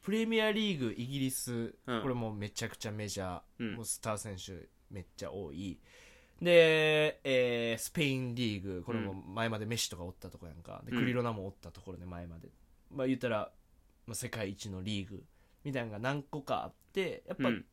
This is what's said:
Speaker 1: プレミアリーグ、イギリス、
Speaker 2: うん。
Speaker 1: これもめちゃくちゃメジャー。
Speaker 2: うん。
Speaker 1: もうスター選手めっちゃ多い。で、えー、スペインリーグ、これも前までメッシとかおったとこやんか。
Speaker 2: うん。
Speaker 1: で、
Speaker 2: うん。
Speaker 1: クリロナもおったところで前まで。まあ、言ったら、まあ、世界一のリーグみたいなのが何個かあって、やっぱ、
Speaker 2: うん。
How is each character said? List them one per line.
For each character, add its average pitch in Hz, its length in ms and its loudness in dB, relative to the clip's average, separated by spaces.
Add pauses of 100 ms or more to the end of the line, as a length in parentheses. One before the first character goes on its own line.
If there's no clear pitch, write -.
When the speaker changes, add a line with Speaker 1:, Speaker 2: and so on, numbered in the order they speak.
Speaker 1:
プ - 80 -4
レ 220 160 4
ミ 226 160 4
ア 214 100 4
リ 208 240 2
ー - 20 -4
グ、 117 180 0
イ 120 100 -4
ギ 139 140 -2
リ 131 100 2
ス、 117 440 -2 (120)
Speaker 2:
う 123 120 0
ん。 107 40 -2
Speaker 1:
こ 135 60 0
れ 127 60 0
も 113 200 -2
め 104 160 -4
ち - 140 -4
ゃ 113 40 -4
く - 80 -10
ち - 120 -6
ゃ 107 40 -4
メ 107 160 -4
ジ 95 120 -4
ャ 90 160 -4
ー。 - 40 -8 (200)
Speaker 2:
う 120 40 -4
ん。 104 120 -4
Speaker 1:
も 117 60 -8
う - 20 -8
ス - 160 -6
タ 110 140 -2
ー 104 40 -6
選 101 180 -8
手 92 320 -12 (220)
め 95 120 -8
っ - 20 -10 (120)
ち - 80 -8
ゃ 80 60 -6
多 87 220 -6
い。 87 260 -6 (640)
で、 156 840 8
え 120 540 4
ー、 - 40 -6
ス - 100 -8
ペ 156 140 2
イ 135 120 2
ン 123 160 -2
リ 110 260 0
ー - 20 -10
グ、 92 220 -4
こ 120 80 -4
れ 117 80 0
も 98 140 -4
前 98 340 -4
ま 110 100 -2
で 107 60 -4
メ 113 120 -2
ッ - 20 -2
シ - 100 0
と - 80 -8
か 87 60 -8
お 90 80 -6
っ - 40 -12
た - 140 -14
と - 80 -14
こ 87 120 -14
や 80 40 -12
ん - 40 -14
か。 85 280 -14
Speaker 2:
う 110 40 -12
ん。 - 20 -6
Speaker 1:
で、 - 20 -2
Speaker 2:
う - 40 -2
ん。 - 20 2
Speaker 1:
ク 117 80 4
リ 123 60 0
ロ 123 100 0
ナ 117 100 0
も 98 140 -6
お 98 40 -6
っ - 80 -18
た 87 120 -16
と - 100 -18
こ 95 120 -14
ろ 90 60 -12
で 87 80 -12
前 87 200 -10
ま 82 140 -14
で。 - 80 -16 (440)
ま 135 120 -2
あ、 - 20 2
言 131 100 4
っ - 40 -8
た 127 80 0
ら、 107 240 0 (540)
ま 117 60 -12
あ、 - 20 -8
世 120 140 -6
界 107 220 -4
一 101 180 -10
の 92 140 -6
リ 101 220 0
ー - 40 -12
グ 95 160 -12 (400)
み 147 80 -4
た 131 60 0
い 120 40 -2
な 117 40 -4
の 110 60 -8
が 104 80 -8
何 139 240 -2
個 151 180 -8
か - 220 -2
あ - 20 -8
っ - 60 -12 (200)
て、 185 360 -2
や 190 60 -4
っ - 20 -10
ぱ、 127 120 2
Speaker 2:
う 120 40 4
ん。 110 200 -4